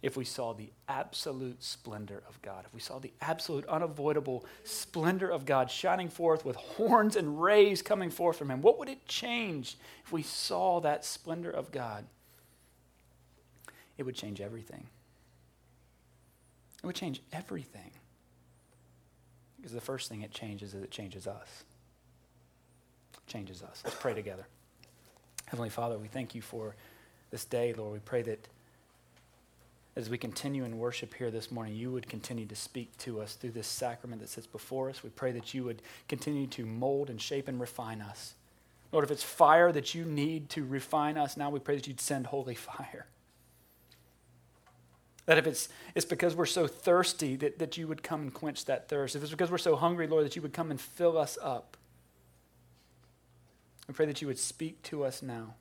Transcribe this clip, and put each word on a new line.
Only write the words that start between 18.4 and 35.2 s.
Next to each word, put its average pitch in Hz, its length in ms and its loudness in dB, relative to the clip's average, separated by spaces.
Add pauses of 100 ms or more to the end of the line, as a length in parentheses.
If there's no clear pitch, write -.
Because 185 160 -16
the 117 80 -6
first 131 300 -6
thing 107 120 -10
it 107 100 -10
changes 104 420 -10
is 98 100 -10
it 95 80 -12
changes 95 360 -12
us. - 360 -14 (1500)
It - 180 -20
changes 92 320 -10
us. - 220 -18
Let's - 100 -6
pray 123 180 -2
together. 98 320 -8 (1000)
Heavenly 117 240 -6
Father, 117 280 -4
we 107 120 -10
thank 123 260 -8
you 117 60 -10
for 110 340 -10 (560)
this - 140 -8
day, 120 260 0
Lord. 107 220 -6
We 104 60 -8
pray 120 240 -2
that 110 260 -6 (1500)
as 113 140 -6
we 120 80 -4
continue 135 480 -4
in 113 140 -6
worship 120 340 -6
here 123 160 -4
this 110 220 -8
morning, 110 240 -6
you 120 160 -4
would 123 180 -6
continue 113 380 -8
to 101 80 -12
speak - 420 -10
to 113 240 -6
us 104 140 -10
through 123 160 -8
this 113 160 -8
sacrament 120 540 -6
that 113 80 -12
sits - 180 -12
before 131 420 -6
us. 135 140 -12
We 113 80 -12
pray 127 220 -2